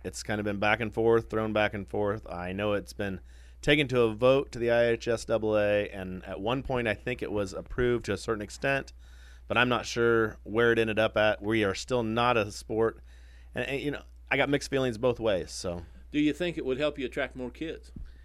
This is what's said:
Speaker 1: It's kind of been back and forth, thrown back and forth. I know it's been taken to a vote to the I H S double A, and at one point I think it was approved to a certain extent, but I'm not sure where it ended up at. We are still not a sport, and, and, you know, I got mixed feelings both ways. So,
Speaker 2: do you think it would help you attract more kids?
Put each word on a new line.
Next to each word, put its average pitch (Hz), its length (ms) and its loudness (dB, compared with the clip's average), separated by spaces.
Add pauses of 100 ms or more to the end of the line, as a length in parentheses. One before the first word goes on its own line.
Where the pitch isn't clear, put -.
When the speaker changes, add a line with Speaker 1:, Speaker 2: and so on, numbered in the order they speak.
Speaker 1:
It's - 180 -8
kind 107 180 -2
of 104 40 -4
been 101 140 -2
back 107 220 2
and 107 120 -4
forth, 113 380 4
thrown 110 220 -2
back 104 220 2
and 98 140 -8
forth. 104 420 -2
I 87 220 -6
know 104 200 -2
it's 98 200 -4
been 98 280 -6 (420)
taken 147 260 2
to 123 120 2
a 113 140 4
vote 131 380 2
to 127 60 -10
the 117 120 0
I 120 180 4
H 117 200 -2
S 113 160 -2
double 107 320 0
A, 104 340 2
and 92 340 -8
at 95 160 -8
one 123 220 -2
point 123 260 -2
I 101 60 0
think 123 280 -6
it 85 80 -6
was 101 220 -2
approved 120 540 0
to 104 60 -2
a 95 60 -2
certain 107 240 -4
extent, 139 500 -4 (560)
but 107 80 0
I'm 123 120 4
not 117 180 0
sure 117 560 2
where 117 300 4
it 113 60 4
ended 110 200 2
up 107 180 2
at. 107 240 4
We 107 240 2
are 95 100 2
still 123 280 -2
not 117 340 2
a 104 140 2
sport, 110 500 -2 (540)
and, 123 120 -2
and, 135 140 -4
you 143 120 -4
know, 104 100 -10 (280)
I 135 60 2
got 135 120 2
mixed 143 220 0
feelings 127 280 0
both 117 220 2
ways. 98 320 0
So, 87 300 -6 (300)
Speaker 2:
do 147 80 0
you 151 120 2
think 170 260 -4
it 131 60 -6
would 131 140 -2
help 147 200 -2
you 127 80 -4
attract 131 300 -6
more 127 140 -8
kids? - 420 -12 (320)